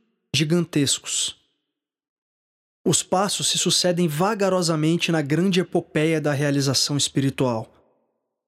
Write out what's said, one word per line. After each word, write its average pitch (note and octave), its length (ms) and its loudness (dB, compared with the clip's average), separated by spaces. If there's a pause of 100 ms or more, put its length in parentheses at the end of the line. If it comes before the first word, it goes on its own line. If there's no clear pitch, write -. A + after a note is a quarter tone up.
(340)
gigantescos. D#3+ 1000 -2 (1500)
Os - 160 2
passos - 460 0
se - 100 -2
sucedem F3 500 0
vagarosamente E3+ 1040 0
na D#3+ 80 2
grande E3+ 400 0
epopeia D#3+ 600 -2
da D3 120 0
realização C#3+ 640 0
espiritual. C3 800 -2 (720)